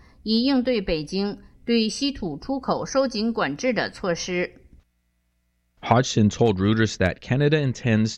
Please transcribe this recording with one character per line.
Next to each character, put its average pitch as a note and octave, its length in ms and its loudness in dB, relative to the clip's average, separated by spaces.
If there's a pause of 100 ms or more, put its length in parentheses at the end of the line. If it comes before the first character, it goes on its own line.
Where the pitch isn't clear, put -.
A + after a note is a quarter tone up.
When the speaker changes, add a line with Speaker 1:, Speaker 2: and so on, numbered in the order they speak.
(220)
Speaker 1:
以 A3+ 220 2
应 C4 180 2
对 A#3 200 0
北 D#3+ 200 -2
京 G3 360 -4 (260)
对 A3+ 240 2
稀 C#4 240 -4
土 E3 240 -6
出 C4+ 240 -6
口 D3+ 240 -2
收 C4+ 240 0
紧 A#3 240 -2
管 E3 240 -2
制 B3+ 160 -2
的 D3 160 0
措 F#3 260 -4
施。 - 460 -4 (1200)
Speaker 2:
Hodgson A#2 480 2
told A2+ 240 2
Reuters G#2 420 2
that F#2 240 0
Canada D3 380 0
intends A2+ 580 0